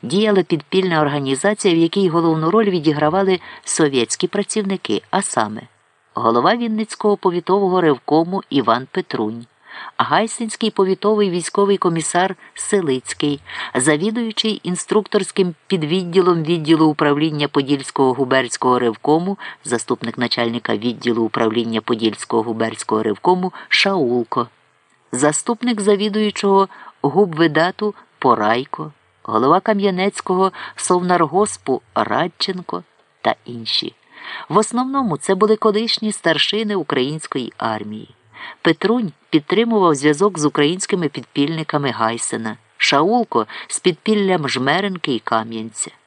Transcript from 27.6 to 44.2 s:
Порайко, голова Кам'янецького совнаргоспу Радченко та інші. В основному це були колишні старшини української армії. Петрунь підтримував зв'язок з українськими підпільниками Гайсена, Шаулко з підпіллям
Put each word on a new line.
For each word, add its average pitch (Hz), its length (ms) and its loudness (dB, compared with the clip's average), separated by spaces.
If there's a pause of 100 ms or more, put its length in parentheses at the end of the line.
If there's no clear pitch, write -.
Порайко, 123 720 0 (300)
голова 131 380 2
Кам'янецького 190 920 0 (240)
совнаргоспу 180 1080 0 (120)
Радченко 175 880 -4 (380)
та 113 140 0 (100)
інші. - 500 -6 (540)
В 151 80 0
основному 247 600 0
це 196 180 -2
були 208 220 2
колишні 214 560 -2
старшини 202 600 -2
української 143 840 -4
армії. 107 500 -6 (540)
Петрунь 196 500 0 (180)
підтримував 185 640 2
зв'язок 151 440 2
з 151 60 -2
українськими 160 640 0
підпільниками 143 800 -2
Гайсена, 113 680 -4 (200)
Шаулко 160 680 2 (220)
з - 120 -8
підпіллям 185 680 0